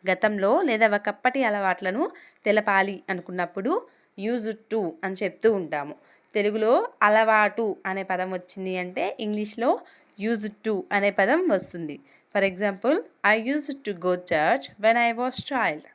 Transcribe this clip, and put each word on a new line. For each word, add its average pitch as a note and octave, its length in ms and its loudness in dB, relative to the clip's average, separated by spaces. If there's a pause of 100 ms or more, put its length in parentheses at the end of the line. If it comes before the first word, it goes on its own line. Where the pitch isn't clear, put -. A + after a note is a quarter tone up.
(100)
గతంలో G3+ 400 2 (180)
లేదా A3 180 4 (120)
ఒకప్పటి B3+ 420 -2 (100)
అలవాట్లను G3 520 -2 (440)
తెలపాలి G3+ 500 2 (160)
అనుకున్నప్పుడు F3+ 600 -4 (600)
used A3 280 -6 (120)
to A3 80 0 (240)
అని F#3+ 180 -4
చెప్తూ F#3+ 260 0 (120)
ఉంటాము. D3 340 -6 (420)
తెలుగులో G#3+ 360 2 (340)
అలవాటు G#3+ 600 4 (240)
అనే F#3+ 200 -4
పదం F#3 180 -2 (100)
వచ్చింది F#3 360 -8 (100)
అంటే F#3 200 -4 (220)
ఇంగ్లీష్లో G#3+ 440 -2 (600)
used G#3+ 220 -2 (140)
to A3 80 0 (220)
అనే G3+ 140 2 (100)
పదం B3 200 4 (140)
వస్తుంది. E3 420 -6 (380)
For G3 160 2
example, G3+ 480 0 (340)
I A3 40 6 (180)
used C#4+ 320 -6
to G#3 80 -4 (100)
go F3+ 80 2 (200)
church F3 340 2 (180)
when A3+ 140 4 (100)
I - 20 2 (120)
was B3+ 140 -4 (140)
child. F#3 320 -2 (120)